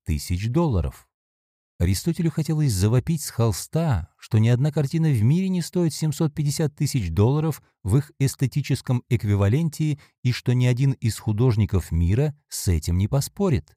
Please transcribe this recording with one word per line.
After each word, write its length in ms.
тысяч 440
долларов. 580
Аристотелю 500
хотелось 440
завопить 500
с 60
холста, 880
что 200
ни 120
одна 220
картина 380
в 140
мире 240
не 140
стоит 320
семьсот 420
пятьдесят 400
тысяч 340
долларов 540
в 140
их 240
эстетическом 880
эквиваленте 920
и 120
что 200
ни 120
один 260
из 260
художников 760
мира 460
с 180
этим 300
не 100
поспорит. 680